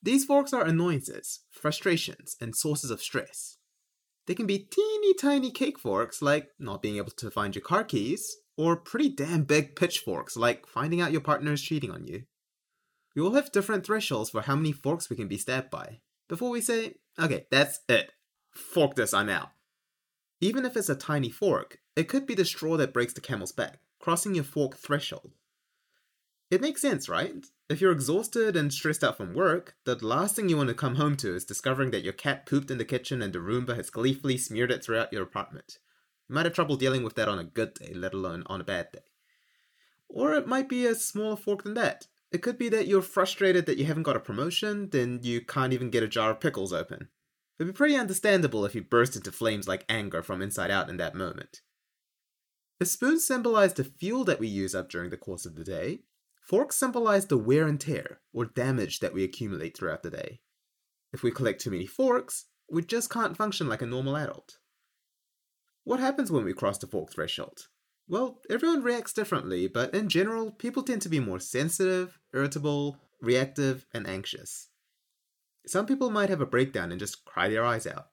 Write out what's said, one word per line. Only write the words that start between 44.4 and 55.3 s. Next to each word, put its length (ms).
then 300
you 200
can't 320
even 160
get 120
a 60
jar 240
of 80
pickles 320
open. 380
It'd 160
be 40
pretty 200
understandable 680
if 100
you 80
burst 360
into 160
flames 340
like 220
anger 340
from 180
inside 300
out 180
in 60
that 180
moment. 480
If 80
spoons 380
symbolize 480
the 100
fuel 400
that 160
we 80
use 260
up 160
during 200
the 80
course 280